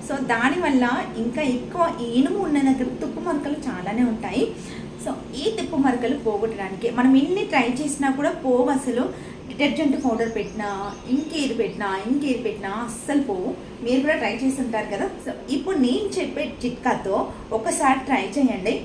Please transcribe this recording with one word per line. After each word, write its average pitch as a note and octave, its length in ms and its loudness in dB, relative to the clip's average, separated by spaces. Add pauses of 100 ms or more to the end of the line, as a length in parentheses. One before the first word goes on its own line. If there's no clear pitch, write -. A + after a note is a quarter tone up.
so C#4 80 -2 (160)
దానివల్ల C4 520 4 (400)
ఇంకా C#4 180 -2 (140)
ఎక్కువ E4+ 260 -2 (220)
ఈ A#3 40 -4 (120)
ఇనుము F#4 260 4
ఉన్న D4 120 2 (120)
దగ్గర B3+ 180 2 (160)
తుప్పు - 240 -6
మరకలు D4 300 -2 (100)
చాలానే G3+ 440 0
ఉంటాయి. G#3+ 320 0 (600)
So - 80 -4 (300)
ఈ - 20 -4 (140)
తుప్పు - 180 -4 (100)
మరకలు B3 400 2
పోగొట్టడానికి G#3 640 -2 (100)
మనం C4 140 6 (100)
ఎన్ని G4 300 0
ట్రై B3+ 160 4 (140)
చేసినా C#4 280 0 (100)
కూడా E4 140 2 (100)
పోవు B3+ 240 4 (100)
అసలు. B3 280 0 (440)
డిటర్జెంట్ C#4+ 540 2
పౌడర్ A3+ 340 2
పెట్టినా, G3+ 300 -4 (440)
ఇంకేది D4 480 0
పెట్టినా, G3 280 -2 (200)
ఇంకేది C4+ 380 2
పెట్టినా G3 240 -4 (180)
అస్సలు C#4+ 400 0
పోవు. F#3+ 220 -2 (340)
మీరు B3+ 200 4
కూడా D#4 180 4
ట్రై A3+ 200 -2
చేసి C4 220 2
ఉంటారు A3 300 -2
కదా. A3 120 -2 (180)
So - 80 -6 (240)
ఇప్పుడు F#4+ 200 0 (100)
నేను G#4 220 2 (100)
చెప్పే C#4 260 -2 (200)
చిట్కాతో A#3 520 0 (420)
ఒకసారి C#4+ 500 2
ట్రై A3+ 160 2 (120)
చేయండి A3 480 2